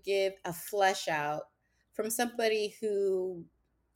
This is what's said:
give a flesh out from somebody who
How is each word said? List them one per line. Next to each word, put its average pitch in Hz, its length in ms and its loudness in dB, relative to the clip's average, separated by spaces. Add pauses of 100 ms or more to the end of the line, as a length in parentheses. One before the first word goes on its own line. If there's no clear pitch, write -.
give 196 280 2 (120)
a 175 80 -2
flesh 196 540 2
out 151 400 -2 (460)
from 220 180 -4
somebody 226 680 0
who 190 640 0 (520)